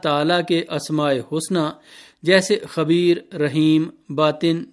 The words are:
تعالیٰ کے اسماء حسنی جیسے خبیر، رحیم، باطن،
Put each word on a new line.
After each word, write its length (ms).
تعالیٰ 460
کے 200
اسماء 440
حسنی 340
جیسے 360
خبیر، 680
رحیم، 520
باطن، 640